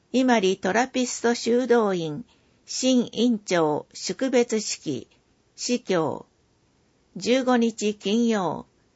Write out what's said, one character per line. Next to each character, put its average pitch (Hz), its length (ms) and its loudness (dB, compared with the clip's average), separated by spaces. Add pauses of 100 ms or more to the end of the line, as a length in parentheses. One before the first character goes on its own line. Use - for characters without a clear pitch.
(120)
伊 254 120 2
万 240 180 4
里 190 140 2
ト 185 180 -4
ラ 247 140 0
ピ 254 180 -2
ス - 160 -8
ト 233 140 2
修 240 320 0
道 226 260 4
院。 160 320 -6 (400)
新 254 460 2
院 240 260 0
長 160 560 0
祝 254 360 -6
別 240 320 0
式。 - 460 -8 (480)
司 240 260 -4
教。 160 440 -2 (880)
十 240 280 0
五 254 140 4
日 220 380 0
金 226 320 0
曜。 180 380 -2 (300)